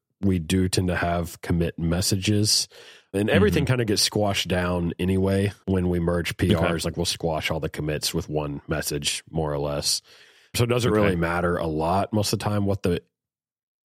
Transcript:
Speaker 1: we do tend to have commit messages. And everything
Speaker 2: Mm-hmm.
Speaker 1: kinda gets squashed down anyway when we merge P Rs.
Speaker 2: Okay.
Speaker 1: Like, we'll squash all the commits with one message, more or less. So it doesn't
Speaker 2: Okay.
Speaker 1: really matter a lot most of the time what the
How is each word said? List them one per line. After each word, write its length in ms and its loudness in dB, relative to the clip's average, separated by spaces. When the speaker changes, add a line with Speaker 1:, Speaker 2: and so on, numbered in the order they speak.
Speaker 1:
we 180 2
do 300 2
tend 200 0
to 80 -2
have 460 -2
commit 360 0
messages. 920 0
And 140 0
everything 360 4
Speaker 2:
Mm-hmm. 80 2
Speaker 1:
kinda 120 0
gets 180 2
squashed 460 0
down 500 0
anyway 540 2
when 240 2
we 100 0
merge 380 0
P 160 4
Rs. 20 4
Speaker 2:
Okay. 280 0
Speaker 1:
Like, 120 -6
we'll 80 -2
squash 460 -2
all 100 -4
the 80 -4
commits 460 -4
with 140 -4
one 380 -4
message, 640 -4
more 220 -2
or 60 -2
less. 420 -2
So 80 2
it 40 2
doesn't 220 2
Speaker 2:
Okay. 100 4
Speaker 1:
really 160 4
matter 420 0
a 80 -2
lot 460 0
most 200 0
of 60 0
the 60 -6
time 200 0
what 180 -2
the 200 0